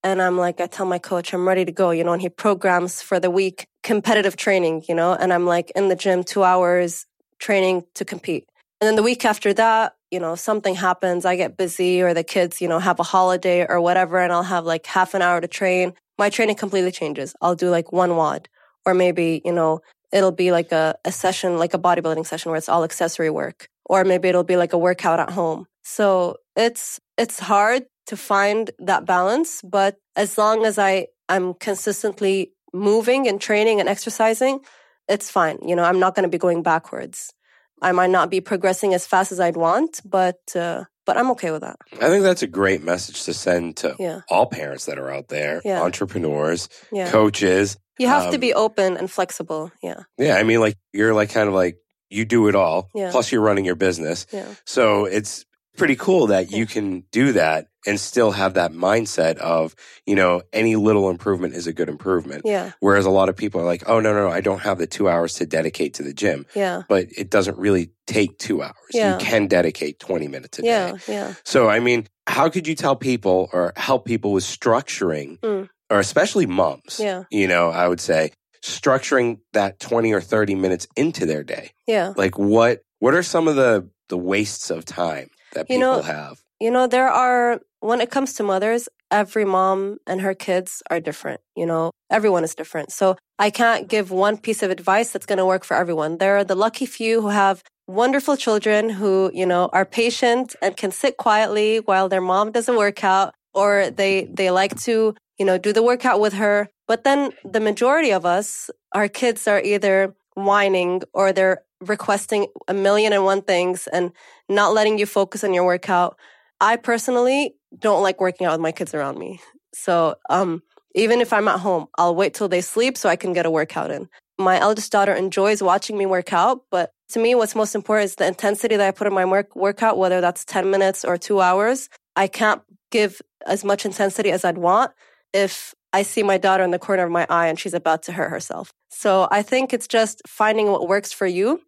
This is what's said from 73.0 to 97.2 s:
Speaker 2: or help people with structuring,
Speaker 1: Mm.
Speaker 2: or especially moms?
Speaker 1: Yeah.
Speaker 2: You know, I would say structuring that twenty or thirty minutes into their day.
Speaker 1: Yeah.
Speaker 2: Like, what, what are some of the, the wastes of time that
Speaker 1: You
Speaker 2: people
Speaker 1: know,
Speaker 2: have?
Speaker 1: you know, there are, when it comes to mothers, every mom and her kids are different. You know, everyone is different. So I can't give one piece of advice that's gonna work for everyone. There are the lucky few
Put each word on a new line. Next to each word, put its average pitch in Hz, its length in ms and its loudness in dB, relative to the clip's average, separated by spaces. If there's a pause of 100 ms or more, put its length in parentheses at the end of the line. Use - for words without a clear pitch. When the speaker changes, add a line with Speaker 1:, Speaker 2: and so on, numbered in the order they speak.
Speaker 2:
or 90 240 0
help - 300 -2
people 104 260 -2
with 95 120 0
structuring, 85 960 -2
Speaker 1:
Mm. 202 280 -6 (220)
Speaker 2:
or 104 100 4
especially 180 460 2
moms? 90 520 -2
Speaker 1:
Yeah. 190 320 -4
Speaker 2:
You 101 180 0
know, 87 200 2
I 87 180 0
would 87 140 0
say 80 320 0 (300)
structuring 131 760 0 (140)
that 98 280 -2
twenty 113 320 0
or 98 80 2
thirty 101 340 0
minutes 92 320 -2 (100)
into 147 300 -2
their 76 180 -2
day. - 260 -10 (160)
Speaker 1:
Yeah. 202 300 0
Speaker 2:
Like, 95 220 0
what, 110 420 4 (180)
what 131 160 2
are 180 80 2
some 165 260 0
of 147 80 2
the, 113 320 2 (200)
the 90 100 -6
wastes 98 520 -4
of 80 140 -6
time 78 460 -6 (240)
that - 160 -6
Speaker 1:
You 254 80 2
Speaker 2:
people 254 180 2
Speaker 1:
know, - 60 -2
Speaker 2:
have? - 360 -10 (220)
Speaker 1:
you 226 100 0
know, 254 160 4
there 254 220 2
are, 247 520 2 (200)
when 240 200 0
it 240 100 -2
comes 269 240 -2
to - 80 -6
mothers, 208 460 0 (220)
every 208 340 0
mom 190 640 0
and 190 140 -4
her 190 140 -2
kids 185 560 -4
are 170 100 -2
different. 147 400 -10 (140)
You 170 120 -4
know, 165 260 -2 (180)
everyone 208 340 2
is 160 100 -6
different. 156 380 -10
So 190 240 0 (220)
I 208 120 2
can't 226 380 0
give 202 220 -2
one 196 260 0
piece 214 260 -4
of 190 80 -2
advice 190 420 0
that's - 140 -10
gonna 190 200 0
work 185 180 0
for - 120 -4
everyone. 160 420 -2
There 196 180 2
are 202 80 2
the 185 120 -2
lucky 226 300 -2
few 226 360 -2